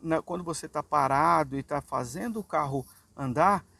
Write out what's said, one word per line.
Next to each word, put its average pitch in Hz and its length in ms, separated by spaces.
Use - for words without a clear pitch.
né, 160 180
quando 175 240
você 160 240
tá 147 140
parado 143 760
e 135 60
tá 147 180
fazendo 139 580
o 196 60
carro 139 420
andar, 151 480